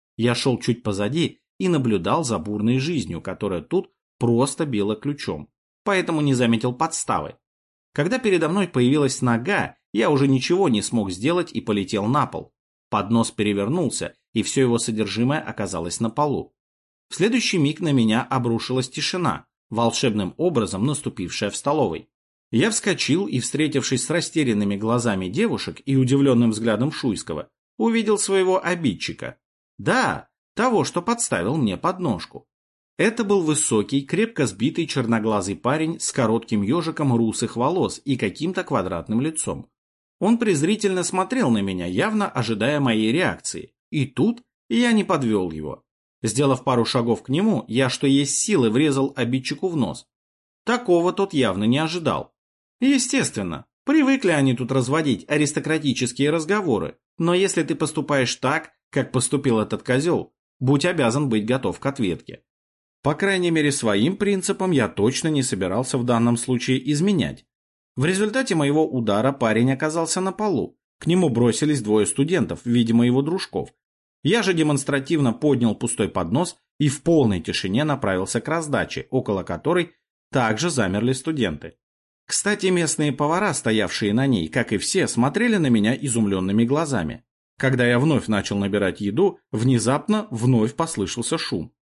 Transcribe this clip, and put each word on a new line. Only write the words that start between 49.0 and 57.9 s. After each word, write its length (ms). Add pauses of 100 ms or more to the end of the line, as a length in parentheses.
обидчику 540
в 60
нос. 320 (560)
Такого 500
тот 200
явно 300
не 160
ожидал. 560 (440)
Естественно, 840 (200)
привыкли 440
они 240
тут 180
разводить 560
аристократические 1040
разговоры, 680 (200)
но 160
если 300
ты 120
поступаешь 600